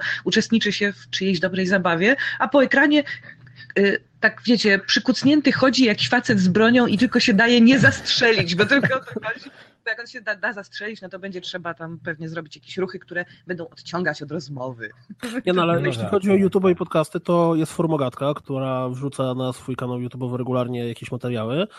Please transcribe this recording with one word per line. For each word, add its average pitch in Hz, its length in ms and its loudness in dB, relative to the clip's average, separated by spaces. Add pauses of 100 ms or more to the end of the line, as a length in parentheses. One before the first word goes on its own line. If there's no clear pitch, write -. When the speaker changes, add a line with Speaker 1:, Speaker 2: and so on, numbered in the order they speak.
(240)
Speaker 1:
uczestniczy 214 480 0
się 202 220 -4
w - 160 -20
czyjejś 190 300 -2
dobrej 185 280 -2
zabawie, 185 480 2 (240)
a 269 80 0
po 285 160 4
ekranie, 294 400 2 (760)
y, 196 200 2 (200)
tak - 260 2
wiecie, 208 400 4
przykucnięty 269 680 2
chodzi 254 340 4
jakiś - 240 0
facet 240 300 2
z 185 80 4
bronią 226 400 4
i 202 100 0
tylko 240 220 2
się 240 140 2
daje 233 280 6
nie 247 180 8
zastrzelić, 226 760 2
bo 208 100 2
tylko - 300 2
o 262 40 -2
to 262 60 -20 (220)
chodzi. 262 220 -12 (360)
Bo 233 60 -6
jak 220 80 -8
on 233 80 -14
się 254 140 -16
da, 208 140 -6
da 202 180 -6
zastrzelić, 202 480 -12
no 185 80 -14
to 185 100 -14
będzie 185 220 -10
trzeba 175 320 -10
tam 165 300 -12
pewnie 160 260 -8
zrobić 160 260 -12
jakieś - 220 -18
ruchy, 185 220 -4
które 175 260 -10 (220)
będą 170 220 -8
odciągać 165 520 -6
od 147 100 -14
rozmowy. 131 580 -10 (560)
Speaker 2:
Nie, 180 80 0
no, 180 80 2
ale 170 180 2
Speaker 3:
No 143 80 -2
Speaker 2:
jeśli 113 140 -4
Speaker 3:
tak, - 100 -4
Speaker 2:
chodzi 202 180 0
o 196 40 4
Speaker 3:
tak. 196 80 6
Speaker 2:
YouTube 190 300 2
i 175 40 2
podcasty, 165 440 -2
to 170 360 0
jest 160 180 -2
Formogatka, 147 600 -2
która 131 560 -6
wrzuca 131 440 -4
na 127 200 -4
swój - 220 -10
kanał 123 240 -6
YouTube'owy 123 360 -8
regularnie 123 520 -2
jakieś 117 240 -10
materiały. 123 560 -4 (120)